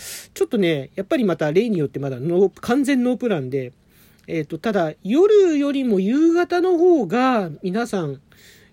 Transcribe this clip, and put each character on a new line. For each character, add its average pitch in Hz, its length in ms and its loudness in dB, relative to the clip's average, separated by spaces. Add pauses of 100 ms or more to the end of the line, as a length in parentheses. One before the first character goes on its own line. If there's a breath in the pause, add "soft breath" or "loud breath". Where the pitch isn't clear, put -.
(340 loud breath)
ち - 100 -2
ょ - 20 0
っ - 20 0
と 240 100 -2
ね、 160 380 0
や 190 80 -6
っ - 40 -20
ぱ 330 100 0
り 254 60 0
ま 175 140 0
た 151 140 -2
例 214 180 2
に 196 80 -2
よ 147 100 0
っ - 20 -8
て 139 100 -10
ま 139 100 -6
だ 127 100 -8
ノ 175 300 2
ー、 - 20 -18 (100)
完 262 220 0
全 247 200 0
ノ 247 100 0
ー 247 40 -4
プ 247 120 -2
ラ 180 100 -2
ン 127 100 -8
で、 127 240 -6 (540 soft breath)
え 165 140 -6
ー 151 40 -8
と、 160 120 -12
た 226 140 -4
だ、 170 220 0 (100)
夜 349 540 4
よ 285 140 0
り 269 120 -2
も 220 160 0
夕 285 340 2
方 349 280 0
の 359 160 2
方 320 300 4
が 233 420 0 (140)
皆 208 240 -4
さ 190 160 -4
ん 139 180 -8 (520 soft breath)